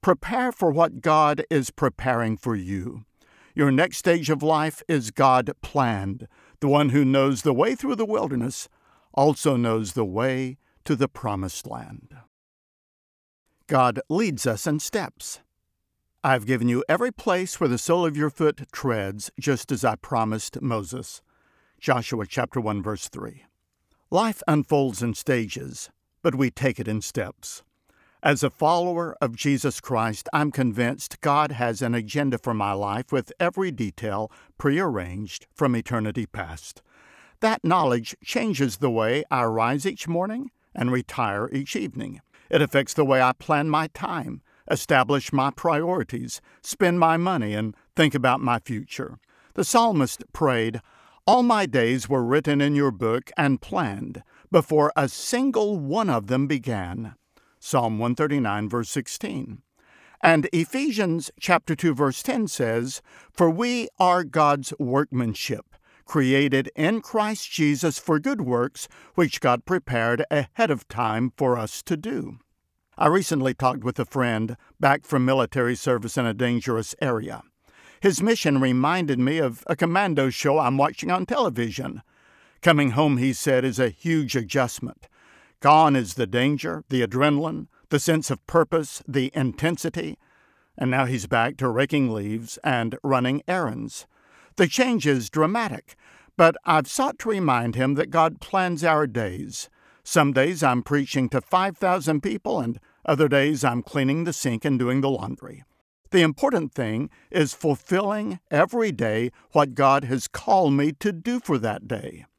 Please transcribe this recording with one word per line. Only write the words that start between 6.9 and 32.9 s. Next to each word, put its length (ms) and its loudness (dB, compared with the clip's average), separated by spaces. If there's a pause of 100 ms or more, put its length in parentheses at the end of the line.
knows 380 2
the 100 2
way 220 2
through 200 -4
the 100 -2
wilderness 640 -4 (460)
also 420 2
knows 380 0
the 100 0
way 540 -2 (260)
to 140 0
the 100 2
promised 600 -6
land. 500 -16 (1500)
God 420 2
leads 360 -2
us 220 -2
in 120 0
steps. 600 -8 (840)
"I've 220 2
given 240 2
you 180 0
every 240 2
place 480 -2
where 80 2
the 120 0
sole 260 2
of 100 -2
your 140 0
foot 420 0
treads, 680 -4
just 320 -2
as 120 -2
I 120 2
promised 680 -4
Moses." 600 -6 (580)
Joshua 480 -2
chapter 340 -4
one, 200 -2
verse 260 -6
three. 380 -14 (680)
Life 360 0
unfolds 540 0
in 140 -2
stages, 720 -4 (320)
but 140 0
we 160 2
take 280 -2
it 80 -4
in 140 -2
steps. 640 -8 (580)
As 220 2
a 80 0
follower 680 0
of 160 -2
Jesus 460 0
Christ, 500 -2
I'm 200 0
convinced 680 -2
God 320 2
has 280 -2
an 140 0
agenda 420 -2
for 160 -4
my 180 0
life 400 -4